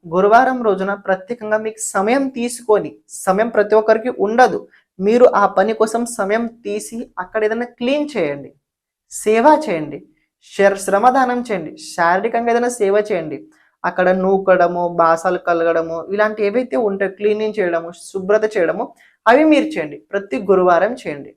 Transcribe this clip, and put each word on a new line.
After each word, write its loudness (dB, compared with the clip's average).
గురువారం 4
రోజున -2
ప్రత్యేకంగా -4
మీకు -8
సమయం 0
తీసుకొని, -2
సమయం 0
ప్రతి 2
ఒక్కరికి 2
ఉండదు, 2
మీరు 6
ఆ 4
పని 2
కోసం 0
సమయం -2
తీసి -8
అక్కడ -6
ఏదైనా -4
క్లీన్ -2
చేయండి, -4
సేవ 2
చేయండి, -6
శర్-, 2
శ్రమదానం 2
చేయండి, -6
శారీరకంగా 0
ఏదైనా 0
సేవ 2
చేయండి. -6
అక్కడ 0
నూకడము, 2
బాసలు 2
కలగడము 0
ఇలాంటి -2
ఏవైతే -2
ఉంటాయో -2
క్లీనింగ్ -2
చేయడము, -2
శుభ్రత 0
చేయడము 0
అవి 6
మీరు 2
చేయండి, -8
ప్రతి -6
గురువారం 4
చేయండి. -10